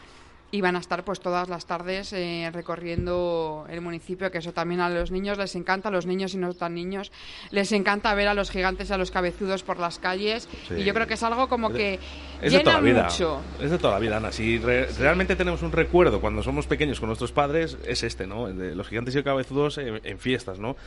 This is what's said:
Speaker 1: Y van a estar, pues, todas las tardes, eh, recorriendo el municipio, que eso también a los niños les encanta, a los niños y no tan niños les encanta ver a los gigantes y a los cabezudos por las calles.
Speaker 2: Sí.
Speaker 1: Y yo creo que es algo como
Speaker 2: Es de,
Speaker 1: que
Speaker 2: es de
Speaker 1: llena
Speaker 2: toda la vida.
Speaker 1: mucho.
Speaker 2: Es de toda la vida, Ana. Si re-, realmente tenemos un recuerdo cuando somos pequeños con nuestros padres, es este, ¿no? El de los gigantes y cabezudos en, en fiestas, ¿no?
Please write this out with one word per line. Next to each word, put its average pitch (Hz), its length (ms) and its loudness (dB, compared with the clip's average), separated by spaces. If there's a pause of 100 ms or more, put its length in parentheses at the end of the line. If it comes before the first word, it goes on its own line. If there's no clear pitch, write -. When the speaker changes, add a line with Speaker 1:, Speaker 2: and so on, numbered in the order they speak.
(540)
Speaker 1:
Y 202 60 0
van 180 160 4
a 175 40 0
estar, 175 260 -4
pues, 185 160 -4
todas 180 260 0
las 175 180 -8
tardes, 185 460 -4
eh, 170 400 -4
recorriendo 170 1200 0
el 165 100 -8
municipio, 175 520 -4
que 180 80 -4
eso 170 120 -8
también 175 300 0
a 175 80 4
los 175 200 0
niños 196 280 -2
les 196 180 -4
encanta, 190 320 0
a 208 60 -2
los 175 120 0
niños 185 280 -2
y 190 40 -4
no 180 160 -2
tan 175 220 -6
niños 190 340 -6 (420)
les 202 200 2
encanta 208 440 2
ver 202 120 4
a 208 60 4
los 202 180 -2
gigantes 185 380 -2
y 202 40 -2
a 196 40 2
los 185 140 -2
cabezudos 190 520 -2
por 175 160 -4
las 175 180 -2
calles. 196 520 -2 (180)
Speaker 2:
Sí. 180 120 -6
Speaker 1:
Y 196 40 0
yo 196 100 2
creo 226 140 0
que 220 60 -2
es 220 100 -4
algo 233 240 2
como 233 220 0
Speaker 2:
Es 180 40 -4
de, 165 60 0
Speaker 1:
que 202 140 0 (540)
Speaker 2:
es 220 40 4
de 269 60 10
Speaker 1:
llena 294 60 6
Speaker 2:
toda 320 120 8
la 302 60 4
vida. 226 240 8
Speaker 1:
mucho. 170 360 0 (200)
Speaker 2:
Es 143 100 0
de 175 60 4
toda 131 160 4
la 95 60 2
vida, 107 180 2
Ana. 110 160 -2
Si 113 240 2
re-, 123 300 2 (120)
realmente 180 380 4
tenemos 175 240 0
un 165 100 -2
recuerdo 160 480 6
cuando 107 240 0
somos 135 240 -2
pequeños 143 320 0
con 117 80 -4
nuestros 113 240 -2
padres, 147 460 0 (100)
es 120 160 -2
este, 113 240 -4
¿no? 104 220 -6
El 95 80 -8
de 92 180 -6
los 95 140 -6
gigantes 123 260 -4
y 143 80 0
cabezudos 139 540 0
en, 120 260 -6
en 98 160 -10
fiestas, 117 400 -2
¿no? 117 160 -4 (120)